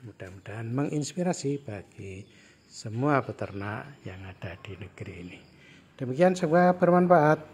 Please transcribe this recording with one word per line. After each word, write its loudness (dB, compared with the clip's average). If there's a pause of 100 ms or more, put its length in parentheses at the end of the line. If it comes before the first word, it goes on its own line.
Mudah-mudahan -14
menginspirasi -4
bagi -14 (400)
semua -2
peternak -10
yang -16
ada -14
di -16
negeri -16
ini. -16 (560)
Demikian, 2
semoga 4
bermanfaat. 6